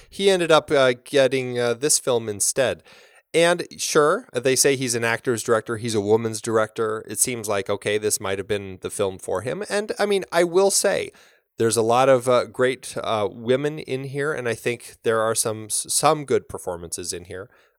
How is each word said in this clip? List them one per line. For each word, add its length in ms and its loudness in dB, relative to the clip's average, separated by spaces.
he 180 -2
ended 240 2
up, 180 4
uh, 220 4
getting, 560 2
uh, 140 2
this 260 0
film 300 -2
instead. 540 -2
And 340 2
sure, 560 2
they 200 2
say 220 4
he's 180 -2
an 100 -2
actor's 380 0
director, 360 0
he's 160 -4
a 60 0
woman's 420 0
director. 680 -2
It 120 -4
seems 280 -2
like, 220 -2
okay, 260 -2
this 240 -2
might 160 -4
have 120 -8
been 340 -6
the 80 -8
film 280 -4
for 220 -4
him. 300 -6
And, 280 -4
I 60 0
mean, 260 0
I 140 4
will 260 2
say, 400 0
there's 220 2
a 40 4
lot 280 4
of, 180 4
uh, 160 4
great, 580 -2
uh, 300 -2
women 460 -2
in 260 -8
here, 300 -6
and 120 -6
I 80 0
think 500 -8
there 180 2
are 120 0
some, 360 -4
some 560 0
good 240 0
performances 640 -10
in 100 -12
here. 240 -14